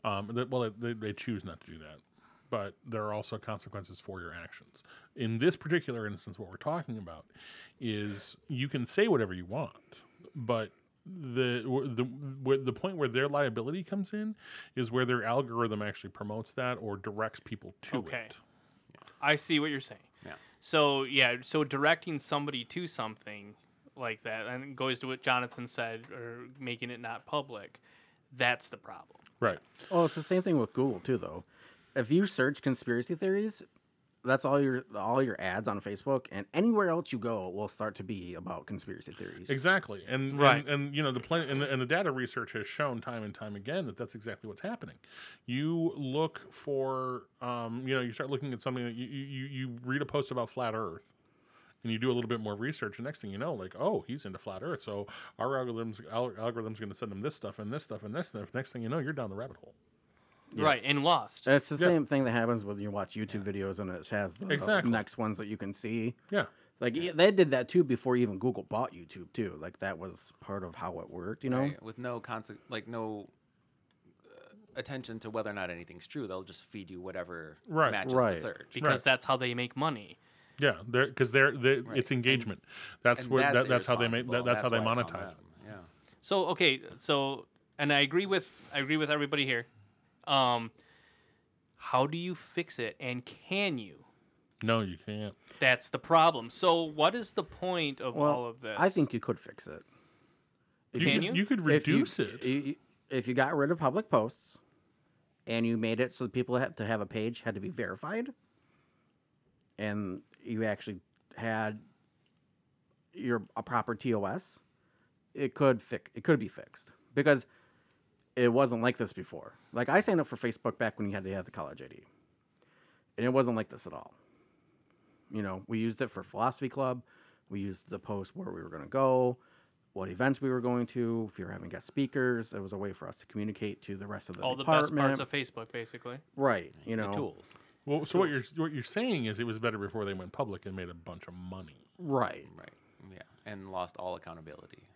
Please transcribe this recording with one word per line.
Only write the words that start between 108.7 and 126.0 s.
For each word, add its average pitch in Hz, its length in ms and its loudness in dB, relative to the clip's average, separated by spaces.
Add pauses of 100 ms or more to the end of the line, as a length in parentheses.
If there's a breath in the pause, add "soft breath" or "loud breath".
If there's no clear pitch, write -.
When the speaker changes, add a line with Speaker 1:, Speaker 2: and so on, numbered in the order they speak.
Speaker 4:
and 101 440 -4 (220)
you 113 220 -2
actually 101 340 -4 (360)
had 110 440 -2 (1300)
your, 120 300 -2 (120)
a 113 80 -4
proper 117 320 0
T 117 180 0
O 101 120 2
S, - 340 -6 (760)
it 135 200 -2
could 135 260 6
fic-, - 360 -8
it 107 80 -8
could 151 160 6
be 101 80 -4
fixed - 400 -16 (260)
because 139 320 6 (920 soft breath)
it 123 140 8
wasn't 120 320 4
like 123 160 4
this 110 160 -2
before. - 400 -12 (200)
Like, 123 160 0
I 170 100 6
signed 190 220 4
up 139 60 0
for 120 100 -8
Facebook 117 400 -2
back 113 200 0
when 104 120 -2
you 101 60 -4
had 95 80 -4
to 95 100 -4
have 92 120 -4
the - 60 -20
college 73 300 -10
I 65 60 -14
D, - 160 -20 (1120 soft breath)
and 120 80 0
it 127 40 4
wasn't 123 260 4
like 110 140 -2
this - 180 -16
at 78 60 -12
all. - 200 -14 (1200 soft breath)
You 107 100 -4
know, 95 260 -4
we 113 120 -2
used 113 220 0